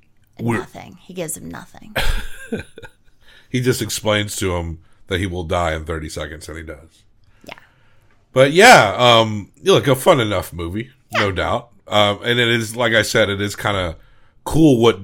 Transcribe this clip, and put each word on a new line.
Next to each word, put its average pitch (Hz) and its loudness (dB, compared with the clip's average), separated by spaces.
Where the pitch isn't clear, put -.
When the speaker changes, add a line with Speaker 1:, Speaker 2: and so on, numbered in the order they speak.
Speaker 1:
And 117 -6
Speaker 2:
We're 113 -2
Speaker 1:
nothing. - -14
He - -20
gives 165 -10
him - -16
nothing. - -18
Speaker 2:
<laughs> 202 -8
He 123 -6
just 123 0
explains 104 -4
to 92 -4
him 82 -8
that 92 -4
he 98 -4
will 87 -8
die 85 -2
in 76 -10
thirty 78 -8
seconds, 78 -14
and 78 -12
he 82 -14
does. 78 -20
Speaker 1:
Yeah. - -16
Speaker 2:
But 135 4
yeah, 165 8
um, 113 4
you - -14
know, 190 6
like, 117 2
a 131 4
fun 143 2
enough 104 -2
movie, 87 -8
no 104 0
Speaker 1:
Yeah. 95 -4
Speaker 2:
doubt. 87 -4
Um, 101 0
and 120 0
it 120 0
is, 113 -2
like 117 -2
I 110 4
said, 104 0
it 98 -4
is 104 -6
kinda 95 -6
cool 147 4
what, 110 4